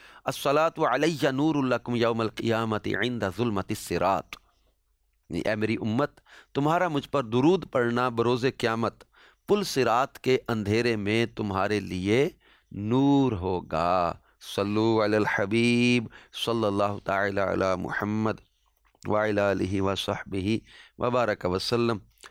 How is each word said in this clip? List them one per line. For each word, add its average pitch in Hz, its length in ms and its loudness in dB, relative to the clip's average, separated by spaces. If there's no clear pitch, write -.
"الصلاة 143 680 0
علی 147 240 2
نور 147 240 0
لکم 123 400 0
یوم 113 240 2
القیامت 110 680 -2
عند 104 360 -2
ظلمت 107 320 -2
الصراط۔" 90 680 -2
یعنی، - 200 -2
"اے 110 60 0
میری 107 200 -2
امت، 113 360 -2
تمہارا 165 340 2
مجھ 143 220 -4
پر 139 140 0
درود 127 480 2
پڑھنا 120 380 0
بروز 117 360 0
قیامت 113 460 -2
پل 202 160 2
صراط 123 560 0
کے 131 180 2
اندھیرے 113 480 0
میں 107 300 0
تمہارے 104 540 -2
لیے 95 500 0
نور 131 600 2
ہوگا۔" 87 800 0
صلو 107 500 2
علی 107 100 2
الحبیب 117 920 2
صلی 117 200 0
اللہ 101 380 0
تعالی 98 380 -2
علی 92 400 0
محمد 107 520 -2
وعلی 104 360 0
آلہ 98 400 0
وصحبہ 98 760 -2
وبارک 120 520 0
وسلم۔ 117 480 0